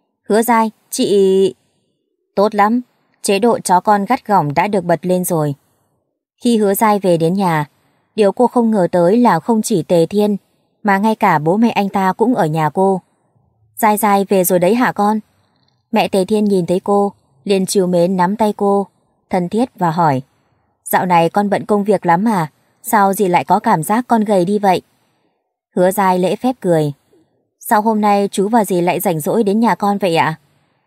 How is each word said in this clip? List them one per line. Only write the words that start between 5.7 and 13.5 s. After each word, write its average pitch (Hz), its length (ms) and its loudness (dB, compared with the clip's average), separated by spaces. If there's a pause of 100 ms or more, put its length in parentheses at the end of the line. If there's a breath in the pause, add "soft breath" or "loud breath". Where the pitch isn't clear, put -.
Khi 240 140 2
Hứa 202 160 2
Giai 208 260 0
về 180 180 0
đến 165 160 0
nhà, 170 360 -2 (460)
điều 202 160 2
cô 240 160 0
không 233 240 0
ngờ 190 200 2
tới 180 260 2
là 220 220 4
không 220 220 -2
chỉ 190 220 -2
Tề 170 220 2
Thiên, 208 320 -2 (460)
mà 196 140 0
ngay 214 180 0
cả 175 240 0
bố 160 180 0
mẹ 226 120 2
anh 202 200 -2
ta 190 240 -2
cũng 233 220 0
ở 185 100 0
nhà 156 240 -2
cô. 190 320 0 (760)